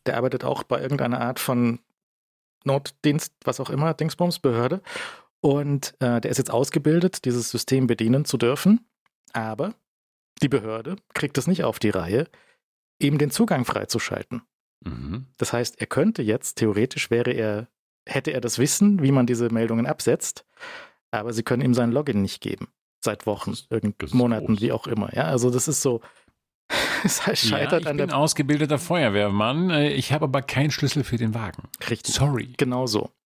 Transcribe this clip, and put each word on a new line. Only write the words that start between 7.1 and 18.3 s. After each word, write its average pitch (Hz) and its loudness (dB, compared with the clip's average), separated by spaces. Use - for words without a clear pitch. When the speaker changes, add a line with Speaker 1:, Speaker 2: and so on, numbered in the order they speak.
Speaker 1:
dieses 120 -2
System 131 0
bedienen 117 4
zu - -2
dürfen. 147 4
Aber 113 -4
die 143 4
Behörde 113 -2
kriegt - -4
es 131 -2
nicht 175 2
auf 117 -2
die 107 2
Reihe, 98 0
ihm 143 2
den 143 2
Zugang 175 2
freizuschalten. - -4
Speaker 2:
Mhm. 80 -8
Speaker 1:
Das - -2
heißt, 120 -2
er - -6
könnte 185 0
jetzt, 107 -2
theoretisch 107 0
wäre 120 0
er, 110 -4
hätte 143 -4